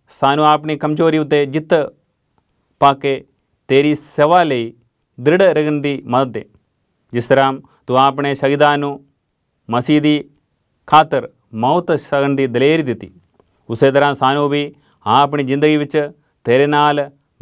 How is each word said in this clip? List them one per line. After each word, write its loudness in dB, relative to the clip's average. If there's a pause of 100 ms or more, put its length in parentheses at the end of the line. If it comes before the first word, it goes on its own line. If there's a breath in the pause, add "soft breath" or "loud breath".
(100)
ਸਾਨੂੰ 0
ਆਪਣੀ 0
ਕਮਜ਼ੋਰੀ 0
ਉੱਤੇ 0
ਜਿੱਤ -2 (840)
ਪਾ 4
ਕੇ -4 (420)
ਤੇਰੀ 2
ਸੇਵਾ 2
ਲਈ -4 (480)
ਦ੍ਰਿੜ 2
ਰਹਿਣ 2
ਦੀ -4
ਮਦਦ -2
ਦੇ। -12 (680)
ਜਿਸ -6
ਤਰ੍ਹਾਂ 2 (340 soft breath)
ਤੂੰ 0
ਆਪਣੇ 0
ਸ਼ਹੀਦਾਂ 0
ਨੂੰ -8 (640)
ਮਸੀਹ 0
ਦੀ -2 (580)
ਖਾਤਰ 2 (240)
ਮੌਤ -2
ਸਹਿਣ -2
ਦੀ -2
ਦਲੇਰੀ 0
ਦਿੱਤੀ, -8 (600)
ਉਸੇ 2
ਤਰ੍ਹਾਂ 2
ਸਾਨੂੰ -2
ਵੀ -6 (340 soft breath)
ਆਪਣੀ 0
ਜ਼ਿੰਦਗੀ 0
ਵਿੱਚ -4 (320)
ਤੇਰੇ 2
ਨਾਲ 0 (300)